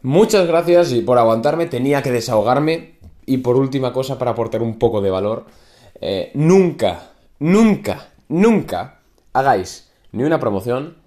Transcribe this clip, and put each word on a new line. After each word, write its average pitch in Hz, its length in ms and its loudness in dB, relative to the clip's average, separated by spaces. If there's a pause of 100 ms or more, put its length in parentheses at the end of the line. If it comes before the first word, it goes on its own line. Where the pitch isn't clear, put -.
Muchas 180 460 2
gracias 170 420 4
y 117 120 0
por 123 160 2
aguantarme, 120 480 2
tenía 135 360 -2
que 135 80 -4
desahogarme. 127 880 -2 (280)
Y 131 120 0
por 123 160 0
última 131 380 0
cosa, 131 260 -6
para 120 140 -2
aportar 110 280 -4
un 110 160 -4
poco 113 260 0
de 95 80 0
valor, 104 360 -4 (540)
eh, 95 340 -6
nunca, 156 800 0 (260)
nunca, 185 680 0 (180)
nunca 160 760 -2 (300)
hagáis 127 560 -2 (220)
ni 117 140 -4
una 160 160 0
promoción 120 560 -4 (100)